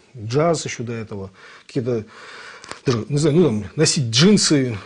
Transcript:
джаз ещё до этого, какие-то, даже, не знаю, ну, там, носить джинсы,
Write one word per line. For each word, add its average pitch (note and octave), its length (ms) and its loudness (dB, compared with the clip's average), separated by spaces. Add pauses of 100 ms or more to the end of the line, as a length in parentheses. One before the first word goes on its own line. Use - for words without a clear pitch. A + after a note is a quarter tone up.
(160)
джаз C#3+ 480 0
ещё B2+ 180 -8
до A#2 100 -8
этого, G2+ 380 -10 (380)
какие-то, A#2+ 360 -4 (800)
даже, A#2 240 0
не C#3+ 100 0
знаю, D3 180 2
ну, F3+ 80 6
там, G#2+ 200 0 (120)
носить C#3+ 340 0
джинсы, C3+ 760 4